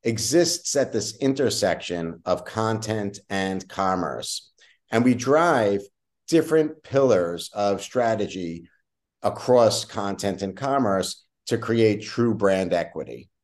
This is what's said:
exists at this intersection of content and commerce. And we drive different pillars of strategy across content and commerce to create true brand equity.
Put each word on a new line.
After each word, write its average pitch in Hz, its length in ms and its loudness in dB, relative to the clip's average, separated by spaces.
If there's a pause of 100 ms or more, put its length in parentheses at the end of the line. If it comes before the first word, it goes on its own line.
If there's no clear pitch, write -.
exists 147 720 0
at 135 160 0
this - 260 -4
intersection 98 1080 -2
of - 200 -2
content 110 760 -4 (100)
and 95 380 -4
commerce. 90 840 -4 (400)
And 113 120 2
we 127 100 4
drive 120 680 2 (460)
different 156 560 2
pillars 92 720 2
of 101 280 0
strategy 92 880 -4 (520)
across 113 640 4
content 101 560 -4
and 95 140 -6
commerce 120 680 -2 (240)
to 117 100 0
create 113 460 2
true 120 300 0
brand 95 400 2
equity. 73 560 -6 (140)